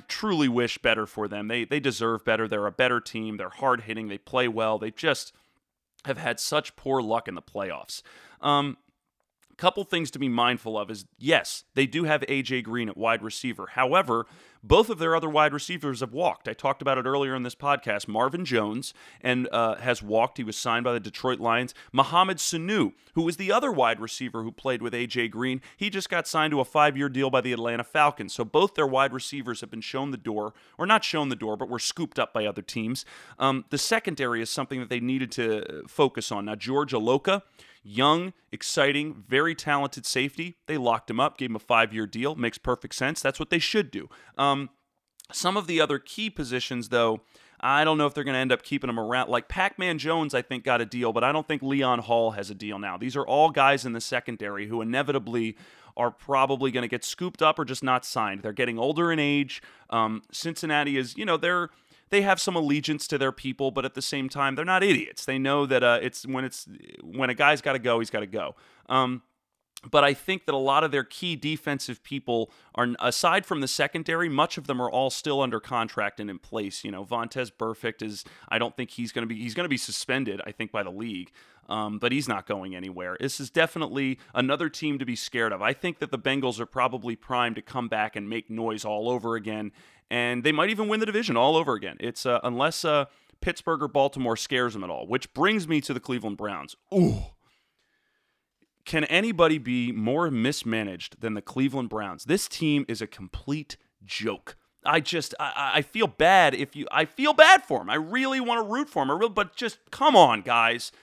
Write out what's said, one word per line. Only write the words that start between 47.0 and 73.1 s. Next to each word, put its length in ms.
I 240
don't 120
know 80
if 80
they're 120
gonna 140
end 120
up 100
keeping 280
him 100
around. 300
Like, 180
Pac-Man 520
Jones, 340
I 80
think, 240
got 160
a 40
deal, 280
but 100
I 80
don't 160
think 160
Leon 360
Hall 320
has 180
a 60
deal 220
now. 200
These 180
are 100
all 260
guys 340
in 80
the 80
secondary 640
who 140
inevitably 760
are 160
probably 600
gonna 180
get 160
scooped 360
up 160
or 60
just 200
not 200
signed. 380
They're 100
getting 260
older 360
in 60
age. 420
Um, 400
Cincinnati 680
is, 180
you 80
know, 140
they're, 320
they 120
have 180
some 160
allegiance 540
to 80
their 160
people, 360
but 140
at 100
the 80
same 280
time, 260
they're 80
not 180
idiots. 440
They 120
know 280
that, 180
uh, 180
it's 240
when 200
it's, 200
when 260
a 40
guy's 260
gotta 200
go, 200
he's 100
gotta 180
go. 280
Um, 360
but 140
I 80
think 320
that 100
a 20
lot 280
of 60
their 120
key 320
defensive 680
people 460
are, 120
aside 440